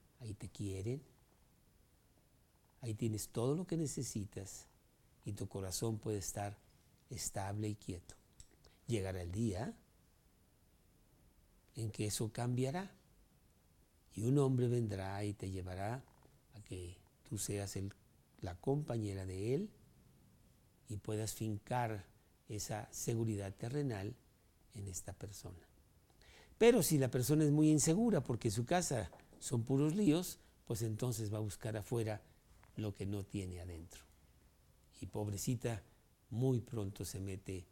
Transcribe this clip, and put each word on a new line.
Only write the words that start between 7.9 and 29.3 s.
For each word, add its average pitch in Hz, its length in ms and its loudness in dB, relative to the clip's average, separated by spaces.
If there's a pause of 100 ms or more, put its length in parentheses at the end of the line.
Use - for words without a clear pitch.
Llegará 95 340 0
el 87 80 -6
día 110 440 -2 (2000)
en 110 160 -2
que 131 140 -2
eso 107 260 -2
cambiará 127 580 0 (1200)
y 110 100 -4
un 135 140 6
hombre 131 280 6
vendrá 101 580 0
y 104 100 -2
te 95 160 -6
llevará 95 520 -4 (540)
a 104 80 -16
que 90 320 -10 (320)
tú 107 100 -6
seas 101 380 -4
el, 98 160 -6 (480)
la 90 160 -6
compañera 113 680 -2
de 95 300 -2
él 202 160 -2 (1160)
y 107 80 -6
puedas 107 380 -2
fincar 110 720 -2 (440)
esa 107 420 -6
seguridad 110 640 -2
terrenal 120 600 -4 (580)
en 98 140 -8
esta - 240 -8
persona. 95 460 -12 (960)
Pero 233 260 10
si 151 160 6
la 127 120 6
persona 147 340 6
es 143 80 8
muy 151 180 8
insegura 160 540 6
porque 117 260 0
su 117 140 2
casa 143 460 2 (280)